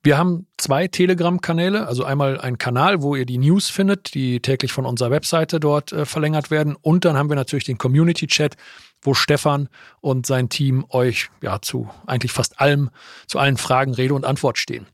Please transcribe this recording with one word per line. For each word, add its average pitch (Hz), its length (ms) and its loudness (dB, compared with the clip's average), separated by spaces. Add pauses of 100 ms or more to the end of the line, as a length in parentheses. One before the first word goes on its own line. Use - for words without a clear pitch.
Wir 143 120 6
haben 175 300 0 (100)
zwei 151 320 0
Telegram-Kanäle, 180 960 0
also 123 160 -2
einmal 139 340 0
einen 123 200 -6
Kanal, 147 440 0
wo 143 140 0
ihr 127 100 -2
die 123 120 -4
News 160 320 4
findet, 196 440 -2
die 127 280 -2
täglich 131 320 -2
von 131 120 -2
unserer 123 260 0
Webseite 160 500 0
dort, 147 320 0
äh, 151 120 -2
verlängert 151 460 -2
werden. 151 240 0
Und 175 300 2
dann 156 100 4
haben 143 140 2
wir 147 80 0
natürlich 135 260 -4
den 127 140 -6
Community-Chat, 151 800 2 (440)
wo 139 120 2
Stefan 143 560 0 (320)
und 131 240 -2
sein 127 240 0
Team 135 400 0
euch 123 400 0 (120)
ja - 200 -4
zu 117 280 -8 (160)
eigentlich 127 280 -4
fast - 260 -4
allem, 143 300 2 (380)
zu - 120 -4
allen 139 160 2
Fragen 131 380 0
Rede 131 200 0
und 135 120 -2
Antwort 135 320 0
stehen. 117 360 -8